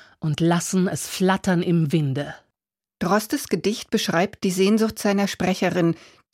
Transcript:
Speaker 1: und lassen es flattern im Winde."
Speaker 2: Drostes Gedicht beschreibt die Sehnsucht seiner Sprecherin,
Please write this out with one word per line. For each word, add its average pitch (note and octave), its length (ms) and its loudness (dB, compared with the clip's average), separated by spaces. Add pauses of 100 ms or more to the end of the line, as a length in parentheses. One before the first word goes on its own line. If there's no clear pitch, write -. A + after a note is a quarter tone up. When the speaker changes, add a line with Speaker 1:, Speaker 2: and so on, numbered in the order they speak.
(180)
Speaker 1:
und D#3 220 -2
lassen F3 480 2
es - 200 -6
flattern F#3 540 0
im E3 300 2
Winde." C#3+ 420 -2 (640)
Speaker 2:
Drostes G#3+ 480 -2
Gedicht G3+ 420 -4
beschreibt G#3 540 0
die G3 60 0
Sehnsucht G#3 480 2
seiner G3+ 300 0
Sprecherin, F3 680 0 (400)